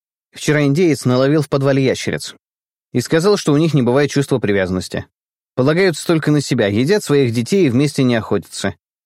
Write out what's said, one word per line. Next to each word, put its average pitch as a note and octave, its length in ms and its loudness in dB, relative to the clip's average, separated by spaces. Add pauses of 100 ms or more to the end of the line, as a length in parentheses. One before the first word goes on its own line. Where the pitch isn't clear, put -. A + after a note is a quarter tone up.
(320)
Вчера D3+ 320 0
индеец C#3+ 420 0
наловил C3+ 360 2
в C#3+ 80 -6
подвале C#3 340 0
ящериц F2+ 520 -4 (560)
и B2+ 100 -2
сказал, F3+ 360 0
что D#3 160 0
у C#3+ 40 4
них D#3+ 160 0
не C#3+ 100 2
бывает C3+ 260 2
чувства C#3 300 -2
привязанности. F#2 640 -2 (500)
Полагаются D#3+ 520 0
только D#3+ 240 0
на D3 100 2
себя, A#2 260 0
едят C3 360 0
своих C#3 280 2
детей C3 360 0
и - 20 2
вместе C#3 340 0
не B2 120 2
охотятся. G2+ 600 -4 (300)